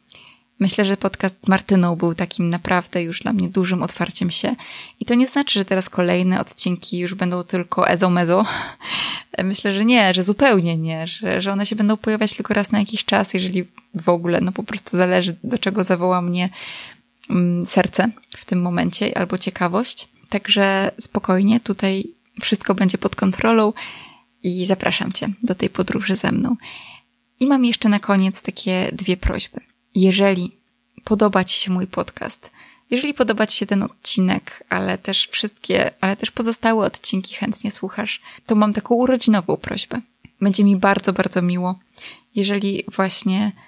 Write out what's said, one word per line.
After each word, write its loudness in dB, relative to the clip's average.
Myślę, 2
że 2
podcast -2
z 0
Martyną 4
był 0
takim -2
naprawdę -2
już -6
dla -4
mnie 0
dużym 0
otwarciem -4
się. -2
I -6
to 0
nie 4
znaczy, 0
że 0
teraz 0
kolejne 2
odcinki -6
już -4
będą -2
tylko -2
ezo-mezo. 4
<laughs> -6
Myślę, -2
że 2
nie, 6
że 2
zupełnie 4
nie, -4
że, -4
że -2
one -2
się -4
będą 2
pojawiać 0
tylko -4
raz 0
na 2
jakiś -2
czas, 0
jeżeli -2
w -2
ogóle, 2
no 0
po -6
prostu -6
zależy, 2
do -2
czego 0
zawoła 2
mnie, 0
mm, 2
serce 4
w -16
tym 0
momencie -2
albo -2
ciekawość. -2
Także 2
spokojnie, 2
tutaj -2
wszystko 0
będzie 2
pod -4
kontrolą 2
i -2
zapraszam -2
cię -4
do 0
tej -2
podróży -4
ze -2
mną. 0
I 2
mam 4
jeszcze 2
na 4
koniec 2
takie -2
dwie -2
prośby. -4
Jeżeli 2
podoba 2
ci -2
się -2
mój -2
podcast, -8
jeżeli -2
podoba 0
ci 0
się 0
ten 0
odcinek, -2
ale -2
też -2
wszystkie, -4
ale 0
też -6
pozostałe 0
odcinki -4
chętnie -4
słuchasz, -8
to 2
mam 4
taką 0
urodzinową 4
prośbę. -6
Będzie 4
mi 6
bardzo, 2
bardzo 0
miło, -2
jeżeli -2
właśnie -2